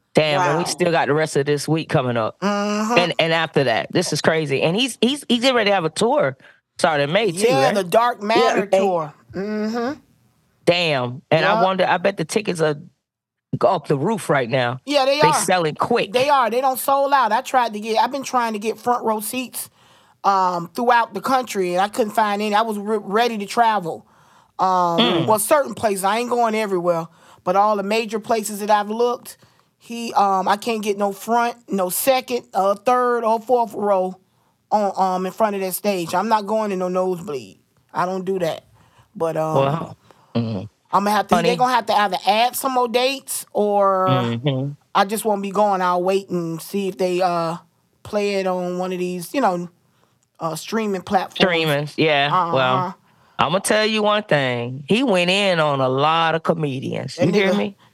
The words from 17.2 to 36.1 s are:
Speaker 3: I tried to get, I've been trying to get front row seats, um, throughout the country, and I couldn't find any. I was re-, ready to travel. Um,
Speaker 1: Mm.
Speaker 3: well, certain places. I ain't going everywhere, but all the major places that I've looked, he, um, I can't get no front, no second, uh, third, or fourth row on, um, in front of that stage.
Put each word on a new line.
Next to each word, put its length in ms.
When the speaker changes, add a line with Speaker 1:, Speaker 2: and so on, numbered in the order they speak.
Speaker 3:
I 80
tried 320
to 80
get, 200
I've 120
been 100
trying 300
to 60
get 200
front 240
row 160
seats, 500
um, 500
throughout 400
the 80
country, 520
and 80
I 80
couldn't 240
find 280
any. 140
I 60
was 160
re-, 240
ready 380
to 60
travel. 600
Um, 400
Speaker 1:
Mm. 280
Speaker 3:
well, 120
certain 340
places. 320
I 140
ain't 100
going 260
everywhere, 520
but 140
all 180
the 80
major 360
places 420
that 100
I've 180
looked, 480
he, 360
um, 340
I 100
can't 240
get 160
no 140
front, 460
no 220
second, 640
uh, 180
third, 500
or 160
fourth 360
row 440
on, 260
um, 300
in 40
front 240
of 60
that 140
stage. 400